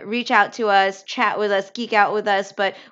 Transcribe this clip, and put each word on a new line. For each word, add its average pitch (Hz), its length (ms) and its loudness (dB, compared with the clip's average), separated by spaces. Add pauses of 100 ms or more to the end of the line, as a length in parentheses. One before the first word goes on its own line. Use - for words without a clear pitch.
reach 240 260 -4
out 208 220 4
to 220 160 -2
us, 196 340 2
chat 220 340 -4
with 208 140 -2
us, 196 220 -2
geek 226 200 -8
out 208 220 2
with 208 140 -4
us. 202 240 -2
But 190 240 -4 (160)